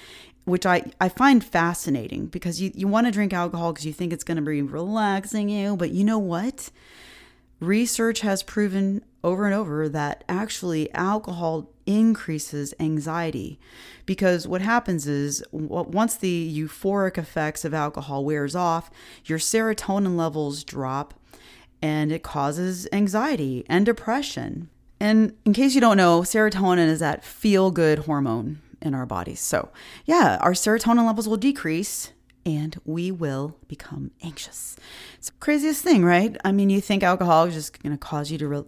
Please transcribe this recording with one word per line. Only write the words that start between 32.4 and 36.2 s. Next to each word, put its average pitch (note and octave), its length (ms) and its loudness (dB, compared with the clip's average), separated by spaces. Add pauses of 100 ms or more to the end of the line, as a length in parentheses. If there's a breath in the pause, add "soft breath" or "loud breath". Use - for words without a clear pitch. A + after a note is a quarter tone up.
and D#3 380 -4
we E3+ 260 -4
will D3+ 460 -4 (100)
become - 460 -12 (100)
anxious. - 540 -14 (420 loud breath)
It's - 120 -12
the - 100 -20
craziest D4 420 0
thing, B3 220 6
right? F3 400 4